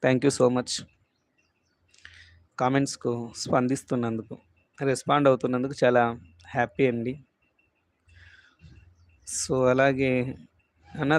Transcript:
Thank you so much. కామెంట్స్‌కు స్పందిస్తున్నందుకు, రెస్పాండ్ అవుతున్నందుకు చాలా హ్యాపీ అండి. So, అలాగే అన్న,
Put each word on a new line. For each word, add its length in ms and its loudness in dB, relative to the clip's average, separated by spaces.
Thank 220 2
you 80 4
so 180 4
much. 240 -4
కామెంట్స్‌కు 540 0
స్పందిస్తున్నందుకు, 1000 -4
రెస్పాండ్ 500 0
అవుతున్నందుకు 520 0
చాలా 240 4
హ్యాపీ 380 -2
అండి. 280 -2
So, 280 -6
అలాగే 480 2
అన్న, 260 0